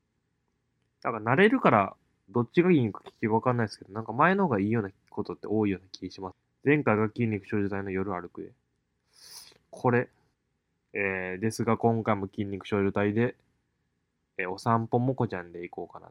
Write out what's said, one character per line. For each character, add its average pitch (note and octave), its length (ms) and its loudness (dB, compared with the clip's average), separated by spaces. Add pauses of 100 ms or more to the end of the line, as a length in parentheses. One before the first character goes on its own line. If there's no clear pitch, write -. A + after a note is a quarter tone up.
(1040)
な？ C3+ 80 -4
な A2+ 80 -4
ん G#2 60 -10
か A2+ 80 0
慣 - 40 4
れ G3 120 8
る B3 120 2
か F3 100 4
ら、 G#2 260 4 (320)
ど A#2+ 140 0
っ A#2+ 100 -4
ち F3 100 4
が F#3 80 4
い F3 60 6
い B2+ 80 4
の G2+ 80 -2
か - 100 -14
結 - 200 -20
局 A2 120 0
わ A2+ 60 4
か B2+ 120 0
ん A#2+ 40 0
な A#2 80 0
い - 20 -2
で - 60 -6
す - 60 -18
け - 80 -20
ど、 F#2+ 60 -20
な G#2+ 100 -8
ん - 20 -8
か A2 80 -12
前 D#3 220 4
の G3 100 2
方 D#3+ 60 0
が G#2 100 2
い G2+ 80 2
い - 20 0
よ A#2 100 2
う - 20 0
な G2 80 -6 (180)
こ G#2 160 -6
と F2+ 80 -10
っ E2+ 40 -10
て - 100 -16
多 G#2 200 0
い G2+ 40 0
よ F#2 80 -2
う - 20 -14
な F#2 100 -20
気 F2+ 200 -12
し - 100 -18
ま F#2 100 -10
す。 - 60 -20 (280)
前 C#3+ 200 4
回 A2 120 4
が G#2+ 120 0
筋 A#2 180 -4
肉 G#2+ 200 -4
少 A2 100 -4
女 G2+ 140 0
隊 G2 120 -6
の G2 80 -8
夜 G2 220 -4
歩 F2 160 -8
く - 140 -14
で。 F2+ 100 -16 (1160)
こ - 200 0
れ。 A#2+ 180 2 (840)
え F#2+ 460 -4
ー、 - 20 -10
で A2 120 -2
す A#2 100 -6
が A2 140 2
今 A2+ 260 0
回 G#2+ 140 0
も G2 100 -6
筋 G2+ 200 -6
肉 G2 200 -10
少 G#2 120 0
女 G2 120 2
隊 G#2 220 0
で、 A#2 240 0 (1040)
え F#2 80 -4
ー、 F#2 40 -4
お G2 80 -8
散 A2+ 300 0
歩 B2 100 2
も B2+ 160 0
こ A#2+ 140 -2
ち G2 80 -6
ゃ F2 40 -6
ん F2 120 -14
で F2 120 -10
い E2+ 60 -10
こ F2 180 -12
う - 40 -20
か F2 80 -18
な E2+ 100 -20